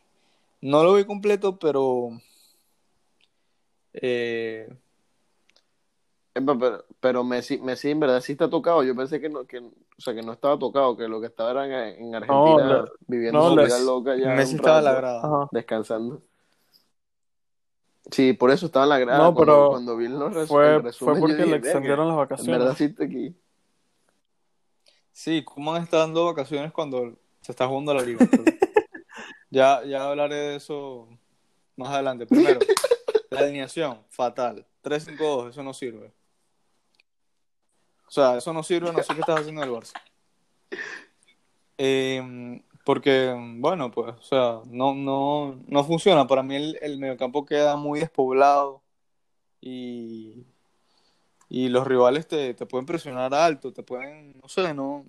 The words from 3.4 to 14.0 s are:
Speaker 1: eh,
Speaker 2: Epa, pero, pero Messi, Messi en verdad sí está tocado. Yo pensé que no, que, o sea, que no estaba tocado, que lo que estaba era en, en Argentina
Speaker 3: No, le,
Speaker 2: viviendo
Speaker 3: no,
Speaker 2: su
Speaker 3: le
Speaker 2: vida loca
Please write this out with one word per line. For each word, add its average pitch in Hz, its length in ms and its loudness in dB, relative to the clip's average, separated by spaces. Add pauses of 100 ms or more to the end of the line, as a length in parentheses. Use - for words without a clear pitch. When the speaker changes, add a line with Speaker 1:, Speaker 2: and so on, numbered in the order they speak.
Speaker 1:
eh, 117 800 -6 (1600)
Speaker 2:
Epa, 135 240 0
pero, 117 260 -2 (160)
pero 127 240 0
Messi, 123 340 -4
Messi 127 320 -6
en 151 100 -2
verdad 127 200 2
sí 139 120 -8
está 160 160 -2
tocado. 165 360 0
Yo 131 100 0
pensé 135 260 -6
que 151 80 -8
no, 147 180 -10
que, 123 120 -16
o 120 140 -18 (260)
sea, 123 160 -8
que 113 80 -10
no 113 100 -12
estaba 143 260 0
tocado, 131 380 0
que 113 120 -8
lo 110 120 -8
que 113 60 -8
estaba 113 240 -4
era 131 380 -4
en, 104 180 -14
en 117 80 -10
Argentina 139 500 6
Speaker 3:
No, 135 200 4
le, - 60 -12 (160)
Speaker 2:
viviendo 120 340 0
Speaker 3:
no, 165 100 6
Speaker 2:
su 165 60 6
Speaker 3:
le 147 80 8
Speaker 2:
vida 123 160 2
loca 127 360 0